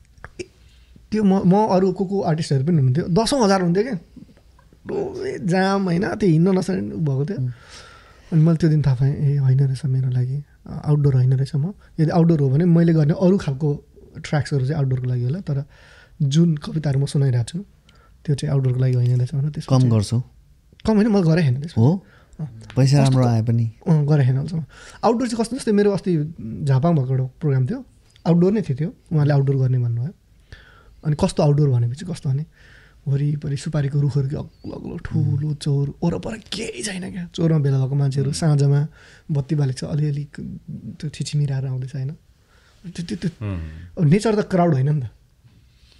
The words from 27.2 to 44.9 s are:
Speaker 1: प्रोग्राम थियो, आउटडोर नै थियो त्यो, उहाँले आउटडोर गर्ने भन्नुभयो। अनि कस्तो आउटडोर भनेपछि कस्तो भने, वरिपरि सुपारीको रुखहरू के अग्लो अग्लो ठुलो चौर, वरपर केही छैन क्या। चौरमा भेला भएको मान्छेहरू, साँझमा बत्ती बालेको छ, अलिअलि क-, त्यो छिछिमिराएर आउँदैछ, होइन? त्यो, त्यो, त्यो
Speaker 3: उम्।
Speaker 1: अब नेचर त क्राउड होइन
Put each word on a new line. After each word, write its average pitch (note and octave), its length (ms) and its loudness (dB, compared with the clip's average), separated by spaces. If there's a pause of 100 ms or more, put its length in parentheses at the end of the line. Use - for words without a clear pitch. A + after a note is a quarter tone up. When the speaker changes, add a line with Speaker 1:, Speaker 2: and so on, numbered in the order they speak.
Speaker 1:
प्रोग्राम C3 260 0
थियो, B3 180 -6 (420)
आउटडोर F3 260 4
नै A3 100 0
थियो C3+ 140 -4
त्यो, D#3 180 -4 (180)
उहाँले D3 200 2
आउटडोर C#3 240 2
गर्ने B2+ 220 0
भन्नुभयो। A#2+ 340 -4 (920)
अनि D3+ 200 0
कस्तो F3+ 180 0
आउटडोर D3 260 4
भनेपछि B2 380 -2
कस्तो D#3+ 240 -6
भने, C#3+ 160 -4 (600)
वरिपरि C#3+ 480 -2
सुपारीको C#3+ 440 -2
रुखहरू C#3+ 280 0
के D3 80 -8
अग्लो - 360 -12
अग्लो - 240 -12
ठुलो D3+ 580 -2
चौर, C#3+ 480 -2
वरपर F3+ 360 -4
केही - 440 -10
छैन F#3+ 280 -8
क्या। F3 240 -10
चौरमा D#3+ 240 0
भेला C3+ 200 2
भएको C3+ 160 -2
मान्छेहरू, C#3 380 0
साँझमा C#3+ 560 2 (440)
बत्ती C#3+ 220 -2
बालेको C#3 240 -2
छ, - 60 -10
अलिअलि D3 400 -2
क-, - 340 -14 (420)
त्यो D3+ 80 -8
छिछिमिराएर C3+ 580 -4
आउँदैछ, C3 280 -8
होइन? C3+ 160 -6 (800)
त्यो, F3 140 -10
त्यो, G3 120 -8
त्यो D#3+ 300 -8
Speaker 3:
उम्। F#2 140 -6 (380)
Speaker 1:
अब F#3 60 2
नेचर G3+ 380 4
त - 80 -8
क्राउड F3 220 2
होइन C#3 220 0